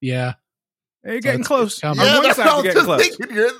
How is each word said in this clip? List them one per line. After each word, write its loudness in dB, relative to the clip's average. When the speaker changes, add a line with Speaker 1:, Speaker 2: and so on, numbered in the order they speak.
Speaker 1:
Yeah. -4
Speaker 2:
Hey, -10
you're -6
Speaker 1:
So -12
Speaker 2:
getting -2
Speaker 1:
it's, -6
Speaker 2:
close. 0
Speaker 1:
it's -12
coming. 0
Speaker 3:
Yeah, 6
Speaker 2:
On 4
one 2
Speaker 3:
that's 2
Speaker 2:
side, 2
Speaker 3:
what 4
I 2
Speaker 2:
you're -
Speaker 3:
was 0
Speaker 2:
getting 2
Speaker 3:
just 2
Speaker 2:
close. 2
Speaker 3:
thinking. -10
You're 2